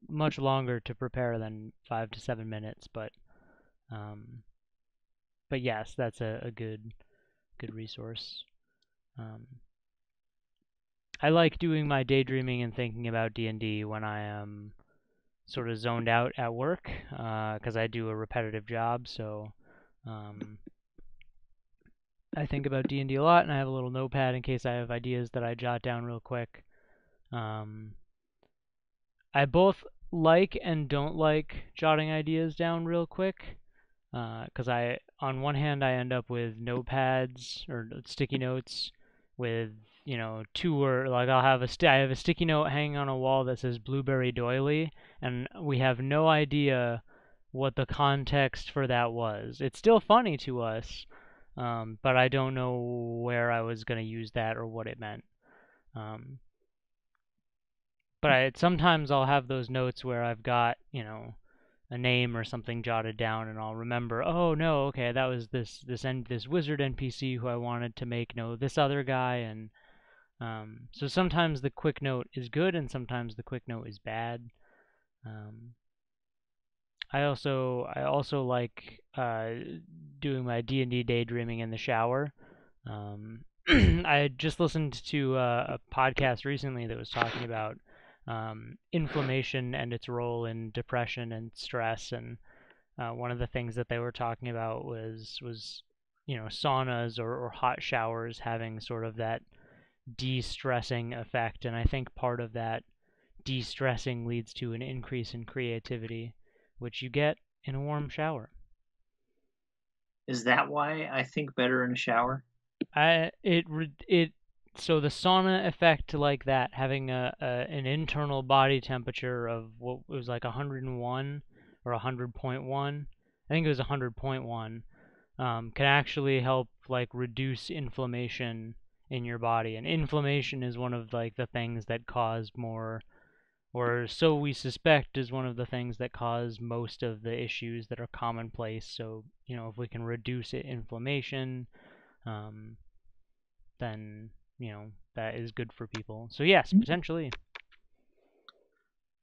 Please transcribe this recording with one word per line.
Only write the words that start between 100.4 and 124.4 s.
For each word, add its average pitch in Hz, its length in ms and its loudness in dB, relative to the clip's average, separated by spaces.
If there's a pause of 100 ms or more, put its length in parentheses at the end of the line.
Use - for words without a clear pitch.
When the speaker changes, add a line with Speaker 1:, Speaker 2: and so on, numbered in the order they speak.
Speaker 1:
effect, 117 500 -4
and 120 120 -2
I 117 100 -2
think 131 300 -2
part 120 260 -2
of 117 120 -6
that 113 300 -4 (640)
de-stressing 123 800 -2
leads 117 300 -4
to 120 180 -6
an 117 80 -6
increase 127 520 -6
in 117 120 -8
creativity, 117 880 -6 (460)
which 120 220 -8
you 127 80 -8
get 147 280 2 (260)
in 135 120 -6
a 135 60 -2
warm 147 280 -2
shower. 151 400 -4 (1800)
Speaker 2:
Is 123 160 -4
that 135 260 4
why 147 420 0
I 131 120 0
think 143 320 -4
better 127 300 4
in 123 80 0
a - 20 -2
shower? 123 480 2 (520)
Speaker 1:
I, 160 360 6 (120)
it 170 260 4
re-, 156 220 -2 (160)
it, 170 260 6 (420)
so 160 240 2
the 147 80 2
sauna 185 600 4
effect 160 460 4
like 143 320 2
that, 131 280 2
having 131 360 0
a, 127 320 0
a, 151 40 -4
an 131 400 -2
internal 143 580 0
body 135 360 8
temperature 123 680 -4
of 113 320 -4
what 123 280 -8
was, 131 200 -6
like, 120 180 -4
a 120 60 -2
hundred 135 320 -4
and 127 160 -4
one 135 420 -4 (420)
or 120 100 -2
a 117 60 0
hundred 123 360 -4
point 135 280 -4
one, 139 440 -4 (420)
I 143 40 2
think 160 120 4
it 151 40 4
was 135 100 2
a 135 60 2
hundred 127 300 -2
point 131 280 -4